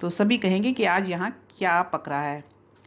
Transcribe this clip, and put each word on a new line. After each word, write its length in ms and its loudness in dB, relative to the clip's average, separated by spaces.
तो 80 -2
सभी 280 2
कहेंगे 340 2
कि 140 0
आज 240 2
यहाँ 220 -4
क्या 260 2
पक 260 -6
रहा 120 -2
है। 220 -6